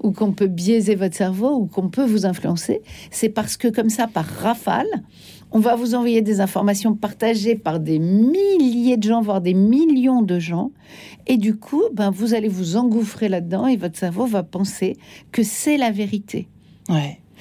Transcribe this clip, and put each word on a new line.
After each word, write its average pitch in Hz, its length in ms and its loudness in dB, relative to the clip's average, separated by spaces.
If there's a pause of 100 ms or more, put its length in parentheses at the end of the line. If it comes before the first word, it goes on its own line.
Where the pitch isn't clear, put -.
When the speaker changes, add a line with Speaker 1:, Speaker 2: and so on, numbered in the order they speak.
Speaker 1:
ou 214 100 2
qu'on 208 200 0
peut 196 160 0
biaiser 196 480 2
votre 185 180 -2
cerveau, 202 400 -2
ou 233 120 0
qu'on 185 220 -2
peut 247 160 0
vous 214 220 2
influencer, 175 560 -2 (280)
c'est 220 200 -2
parce 214 260 -4
que 247 120 0
comme 220 220 0
ça, 226 160 -2
par 165 200 -4
rafale, 220 600 -2 (680)
on 220 80 4
va 233 160 4
vous 233 180 -2
envoyer 240 260 2
des 208 200 0
informations 202 540 0
partagées 220 600 0
par 165 260 -2
des 156 180 0
milliers 247 1000 2
de 214 100 0
gens, 233 140 2
voire 202 180 -2
des 180 140 0
millions 254 680 4
de 180 180 2
gens. 170 340 -4 (540)
Et 254 120 2
du 208 180 0
coup, 294 280 -2 (100)
ben, 208 160 0
vous 214 240 0
allez 220 140 0
vous 180 280 -2
engouffrer 220 540 0
là-dedans 185 360 -2
et 262 100 2
votre 175 220 -6
cerveau 185 280 -2
va 208 160 0
penser 185 560 -4 (340)
que 233 100 2
c'est 294 360 0
la 240 120 2
vérité. 202 580 -6 (400)
Speaker 2:
Ouais. 151 300 -2 (220)